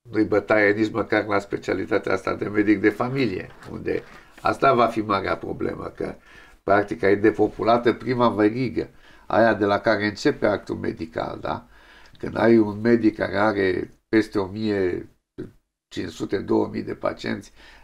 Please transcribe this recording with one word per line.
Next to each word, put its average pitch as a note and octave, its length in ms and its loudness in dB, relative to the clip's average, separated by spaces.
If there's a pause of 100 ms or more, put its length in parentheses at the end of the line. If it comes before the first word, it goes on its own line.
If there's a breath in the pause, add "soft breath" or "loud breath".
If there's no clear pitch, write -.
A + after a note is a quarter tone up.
(120)
nu-i A2 120 0
bătaie G#2 480 2
nici G#2+ 200 0
măcar G#2 340 -2
la G#2 140 -2
specialitatea G2 760 -4
asta F#2+ 220 -2
de F#2+ 120 -6
medic G#2 340 2
de G#2+ 80 4
familie, B2 600 -4 (220)
unde F2 320 -6 (380 loud breath)
asta C3 320 2
va A#2+ 140 4
fi A2 140 -4
marea F#2+ 360 -2
problemă, - 480 -8 (100)
că - 200 -8 (480 loud breath)
practica G2+ 460 2
e G2+ 60 6
depopulată, G#2+ 760 2
prima A#2+ 360 0
verigă, A2 600 0 (380 soft breath)
aia A2 260 4
de G#2 120 0
la G2+ 140 2
care G#2 260 0
începe B2 400 -2
actul G2+ 300 -2
medical, - 640 -8
da? - 280 -8 (500 soft breath)
Când - 200 -8
ai A#2 200 6
un G#2 240 2
medic A2+ 360 4
care F#2+ 200 -2
are G2 560 0 (160)
peste G#2+ 300 2
o G2 60 -2
mie G2 640 -2 (800)
cinci F#2 240 -10
sute, - 260 -6
două G#2 340 0
mii G#2+ 120 -8
de G#2+ 100 -10
pacienți, G2+ 580 -6 (320 soft breath)